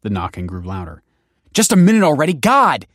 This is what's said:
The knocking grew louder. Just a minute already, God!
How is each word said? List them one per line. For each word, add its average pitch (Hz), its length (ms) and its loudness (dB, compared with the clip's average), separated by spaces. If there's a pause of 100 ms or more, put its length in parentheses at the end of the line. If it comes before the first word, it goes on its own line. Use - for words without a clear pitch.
The 107 80 -8
knocking 90 360 -8
grew 90 160 -12
louder. 87 400 -12 (500)
Just 214 200 0
a 220 40 2
minute 202 260 4
already, 156 320 0
God! 208 600 0